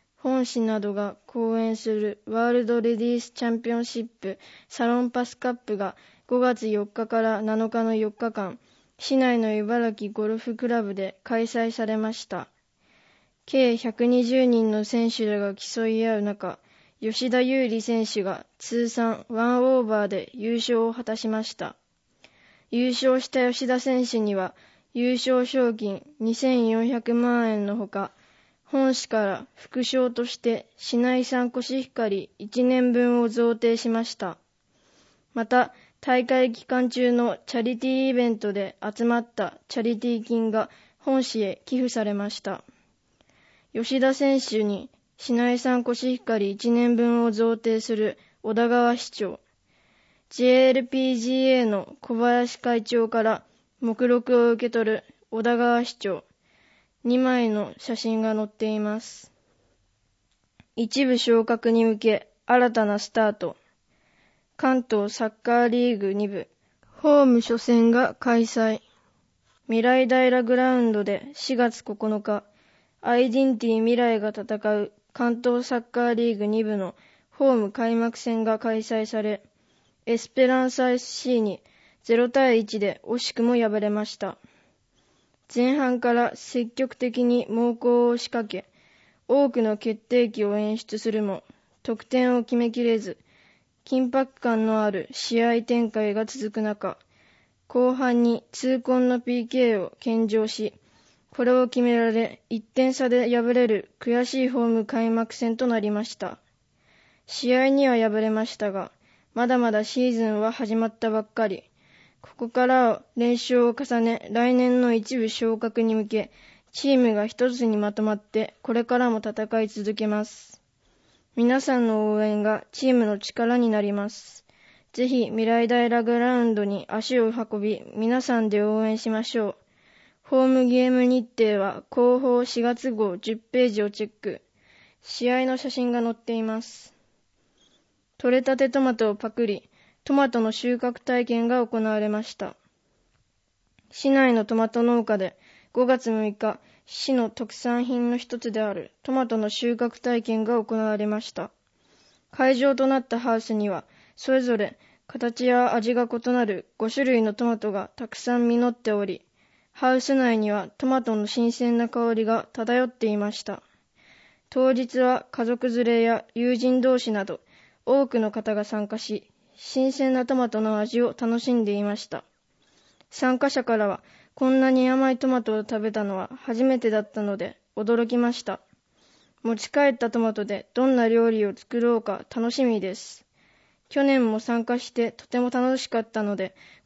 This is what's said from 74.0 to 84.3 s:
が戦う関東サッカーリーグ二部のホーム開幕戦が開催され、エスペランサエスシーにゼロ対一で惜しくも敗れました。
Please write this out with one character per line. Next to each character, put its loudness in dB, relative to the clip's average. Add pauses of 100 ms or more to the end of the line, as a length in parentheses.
が -4
戦 -6 (180)
う -4 (200)
関 -2
東 0
サ -2
ッ -4
カ 0
ー 2
リ 0
ー -10
グ -4
二 0
部 -2
の -6 (380)
ホ 4
ー 4
ム 0
開 0
幕 -2
戦 -2
が 0
開 -4
催 -4
さ -4
れ、 -4 (640)
エ 0
ス -16
ペ 4
ラ 4
ン 0
サ 0
エ 0
ス -14
シ -2
ー 4
に -4 (400)
ゼ 2
ロ 2
対 4
一 -4
で -2
惜 -4
し -6
く -2
も 2
敗 0
れ 0
ま -2
し -14
た。 -8 (1160)